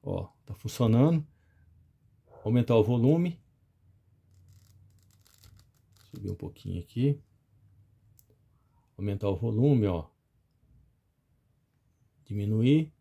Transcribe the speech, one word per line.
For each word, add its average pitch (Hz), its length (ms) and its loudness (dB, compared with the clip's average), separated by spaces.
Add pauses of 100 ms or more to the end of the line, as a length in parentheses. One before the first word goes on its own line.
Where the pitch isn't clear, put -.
Ó, 92 200 -8
ó, 92 60 -14 (160)
tá - 80 -16
funcionando. 127 720 2 (1160)
Aumentar 117 320 0
o 110 80 6
volume. 135 560 0 (2750)
Subir 98 180 -12
um 95 60 -8
pouquinho 90 460 -12
aqui. 143 360 -4 (1800)
Aumentar 101 320 -4
o 95 80 -2
volume, 113 500 2
ó. 87 220 -4 (2250)
Diminuir. 110 760 0